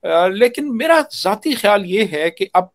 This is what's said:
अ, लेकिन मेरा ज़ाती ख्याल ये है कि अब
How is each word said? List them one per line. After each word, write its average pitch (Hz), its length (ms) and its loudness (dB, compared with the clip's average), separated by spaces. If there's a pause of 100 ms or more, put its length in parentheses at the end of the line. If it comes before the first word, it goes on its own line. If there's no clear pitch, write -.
अ, 170 240 2
लेकिन 240 360 0
मेरा 302 360 0
ज़ाती 214 540 -4
ख्याल 202 300 2
ये 190 200 0
है 160 260 -4
कि 185 240 -8
अब 185 200 0